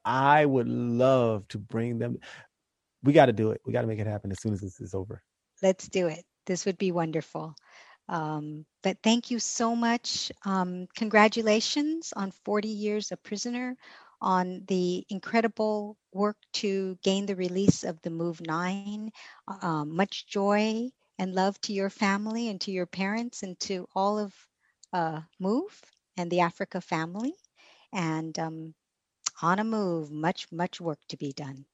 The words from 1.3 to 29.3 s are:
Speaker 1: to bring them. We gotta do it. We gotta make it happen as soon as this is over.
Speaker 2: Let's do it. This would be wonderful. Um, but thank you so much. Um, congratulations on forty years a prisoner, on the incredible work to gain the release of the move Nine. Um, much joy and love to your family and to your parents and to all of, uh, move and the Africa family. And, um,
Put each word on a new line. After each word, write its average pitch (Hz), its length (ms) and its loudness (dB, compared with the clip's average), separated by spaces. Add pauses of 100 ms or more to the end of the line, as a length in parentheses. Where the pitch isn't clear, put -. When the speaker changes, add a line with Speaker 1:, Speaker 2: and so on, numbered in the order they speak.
Speaker 1:
to - 100 -6
bring 117 400 -4
them. 120 180 -4 (880)
We 139 100 6
gotta 135 200 10
do 110 180 2
it. - 140 -4
We 110 80 -4
gotta 120 140 2
make 110 120 -2
it 104 80 -2
happen 104 240 -4
as 95 100 -6
soon 107 120 0
as 98 80 -4
this 95 180 -10
is 95 140 -12
over. 95 280 -8 (400)
Speaker 2:
Let's - 260 2
do 175 200 0
it. 156 180 -6 (200)
This 180 200 -4
would 185 120 -2
be 190 140 0
wonderful. 160 640 -4 (520)
Um, 151 580 -6 (160)
but 190 220 -2
thank 233 260 2
you 240 80 -2
so 233 380 -2
much. 233 560 -2 (140)
Um, 185 500 -2
congratulations 220 1200 2
on 196 160 -4 (120)
forty 208 260 -2
years 208 420 -4
a 175 60 -8
prisoner, 240 580 -6 (460)
on 185 460 0
the 180 420 0
incredible 214 880 -2 (140)
work 208 240 0 (160)
to 190 520 -2
gain 196 220 2
the 196 100 -2
release 185 480 0
of 175 180 -6
the 170 80 -6
move 165 320 -2
Nine. 196 680 -4 (500)
Um, 156 340 -2
much - 320 -2
joy 214 640 0 (300)
and 185 160 -4
love 190 260 2
to 214 120 -4
your 196 160 0
family 214 600 0
and 190 120 -6
to 202 100 -6
your 180 160 -2
parents 208 560 -4
and 185 180 -8
to 180 340 -6
all 202 240 2
of, 202 140 -4 (580)
uh, 160 300 -2 (180)
move 233 320 0 (460)
and 175 140 -2
the 175 100 2
Africa 175 400 -2
family. 185 520 -4 (600)
And, 160 460 -2
um, 160 340 -6 (680)